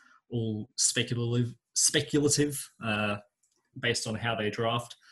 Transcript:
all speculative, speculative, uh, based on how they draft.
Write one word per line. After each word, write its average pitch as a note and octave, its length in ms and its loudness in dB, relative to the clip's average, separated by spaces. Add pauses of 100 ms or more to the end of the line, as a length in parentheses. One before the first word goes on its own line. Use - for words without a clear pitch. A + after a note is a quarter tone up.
(300)
all A2 460 -2
speculative, A#2+ 760 0 (200)
speculative, C#3+ 960 2 (140)
uh, G#2 340 0 (640)
based A#2+ 280 0
on A2 80 -4
how A2+ 200 -2
they G#2 140 -2
draft. A#2 460 -2 (160)